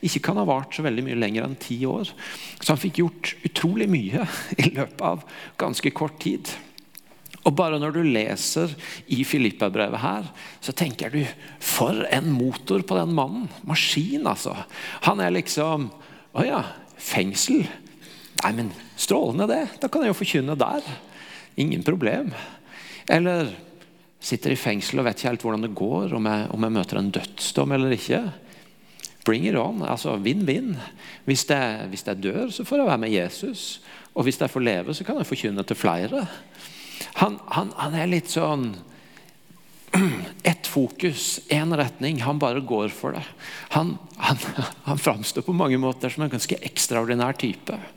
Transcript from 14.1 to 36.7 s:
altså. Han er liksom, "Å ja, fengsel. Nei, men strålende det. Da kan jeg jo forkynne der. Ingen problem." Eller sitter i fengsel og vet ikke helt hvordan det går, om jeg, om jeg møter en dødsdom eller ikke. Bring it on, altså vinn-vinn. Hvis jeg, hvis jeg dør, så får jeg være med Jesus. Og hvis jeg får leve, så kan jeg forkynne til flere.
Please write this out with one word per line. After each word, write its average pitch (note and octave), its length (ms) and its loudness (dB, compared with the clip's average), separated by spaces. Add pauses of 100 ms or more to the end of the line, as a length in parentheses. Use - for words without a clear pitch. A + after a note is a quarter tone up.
altså. - 260 -2 (520)
Han - 180 4
er F3+ 80 4
liksom, D#3 560 0 (480)
"Å - 80 4
ja, C4 160 0 (400)
fengsel. G#2 640 2 (800)
Nei, - 160 2
men A#2 100 0 (320)
strålende - 480 2
det. B3+ 140 4 (180)
Da C4+ 80 0
kan D#4 160 0
jeg G#3+ 80 4
jo - 80 -2
forkynne D3 400 0
der. G#3 320 0 (680)
Ingen D3 260 0
problem." F3 480 0 (760)
Eller E3+ 380 4 (720)
sitter - 320 0
i B2+ 80 0
fengsel G#2+ 400 0
og B2 80 4
vet G#2 100 -2
ikke B2+ 140 0
helt A2+ 140 -4
hvordan A2 180 0
det A2 100 -4
går, C#3+ 400 0
om A2 140 2
jeg, G#2+ 240 2
om A2+ 140 0
jeg A2 100 2
møter G2+ 240 0
en G2 160 2
dødsdom - 580 0
eller C3 220 4
ikke. - 240 0 (1040)
Bring B2 240 2
it G3+ 100 2
on, F#3+ 240 0
altså C3+ 380 -2
vinn-vinn. F3 540 2 (500)
Hvis C3+ 240 2
jeg, A2+ 420 0
hvis F#2+ 140 -10
jeg G2 160 -4
dør, F#3 320 -2
så - 160 -8
får C#4+ 140 2
jeg A3+ 100 4
være A2+ 100 2
med A2 140 2
Jesus. F#3 480 -4 (480)
Og B2+ 160 2
hvis C3+ 100 -2
jeg C#3 140 0
får B2+ 160 0
leve, F#2+ 260 0
så F#3 140 -8
kan C#4+ 100 -2
jeg F#3+ 140 -2
forkynne G2+ 340 -2
til - 140 -2
flere. A2 460 2 (920)